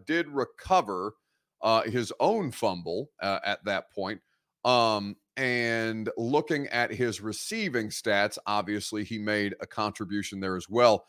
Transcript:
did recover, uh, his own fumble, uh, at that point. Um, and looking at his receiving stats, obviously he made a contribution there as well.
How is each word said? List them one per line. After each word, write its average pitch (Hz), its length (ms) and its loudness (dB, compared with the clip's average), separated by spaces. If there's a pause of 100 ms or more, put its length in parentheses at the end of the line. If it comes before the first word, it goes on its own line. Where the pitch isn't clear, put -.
did 165 220 0
recover, 107 840 0 (480)
uh, 113 220 4
his 117 360 -2
own 180 320 2
fumble, 95 600 -4 (100)
uh, 98 240 -2
at - 200 -2
that 98 280 -2
point. 98 280 -6 (440)
Um, 110 520 4 (200)
and 113 800 -2
looking 143 520 0
at 120 240 0
his 117 280 -2
receiving 120 680 -4
stats, 104 580 0
obviously 104 580 -2
he 113 140 -8
made 104 420 0
a - 60 -8
contribution 101 720 -6
there 95 160 -2
as 90 140 -10
well. 113 380 6